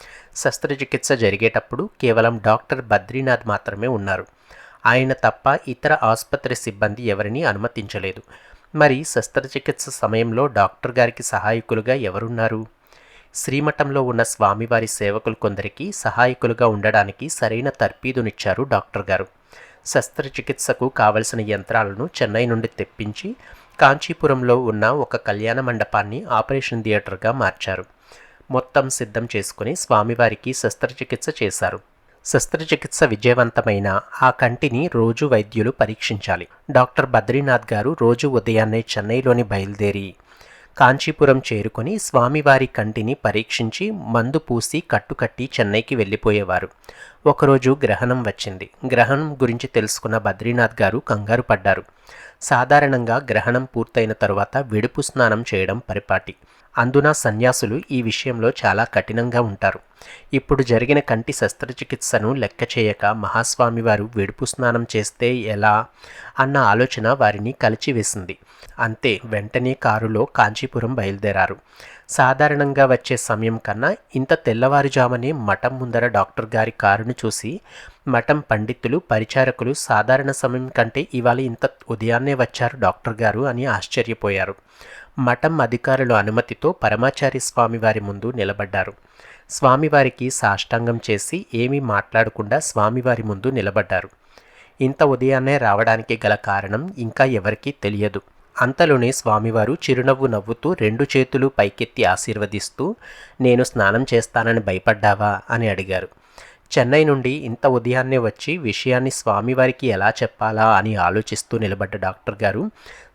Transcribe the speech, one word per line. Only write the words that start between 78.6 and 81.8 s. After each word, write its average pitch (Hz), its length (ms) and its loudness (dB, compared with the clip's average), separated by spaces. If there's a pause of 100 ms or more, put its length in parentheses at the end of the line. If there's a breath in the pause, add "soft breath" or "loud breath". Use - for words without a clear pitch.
పరిచారకులు 123 600 0
సాధారణ 131 580 2
సమయం 127 380 -4
కంటే 123 460 -2
ఇవాళ 120 260 2
ఇంత 120 280 -2 (220)